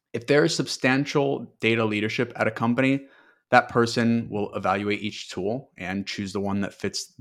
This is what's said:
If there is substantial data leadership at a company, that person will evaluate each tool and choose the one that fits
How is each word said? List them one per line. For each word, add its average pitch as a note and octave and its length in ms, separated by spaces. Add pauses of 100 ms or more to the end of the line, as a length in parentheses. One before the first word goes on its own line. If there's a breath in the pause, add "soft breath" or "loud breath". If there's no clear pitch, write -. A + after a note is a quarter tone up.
(120)
If A#2 160
there C#3+ 160
is D#3+ 100
substantial C#3 1080
data A2+ 240
leadership A2 500
at A2 120
a A2 40
company, C3 560 (440 loud breath)
that B2 180
person A#2 600
will G2+ 240
evaluate G2+ 480
each G#2 280
tool A2 480
and F#2+ 280
choose G2 280
the G2 80
one G2+ 180
that G2+ 140
fits - 480